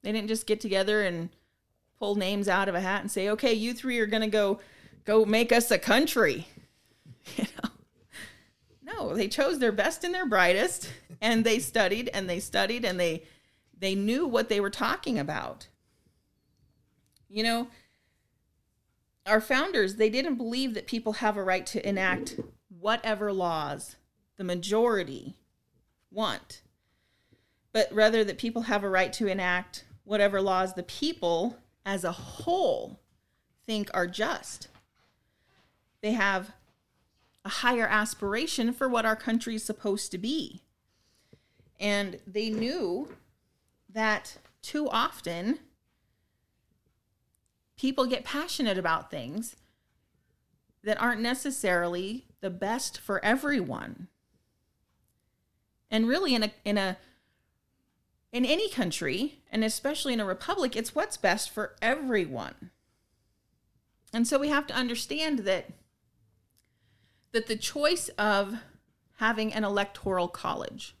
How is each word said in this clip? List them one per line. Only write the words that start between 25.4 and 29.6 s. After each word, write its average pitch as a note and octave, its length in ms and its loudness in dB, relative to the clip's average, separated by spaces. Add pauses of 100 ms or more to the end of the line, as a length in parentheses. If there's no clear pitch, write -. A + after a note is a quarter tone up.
want, F#3 500 -6 (1120)
but A3 180 4
rather G#3+ 320 6
that G3 140 -2
people A3+ 240 -2
have G#3+ 240 0
a G3 40 0
right F#3 220 4
to G#3+ 160 -2
enact F#3 560 -2 (220)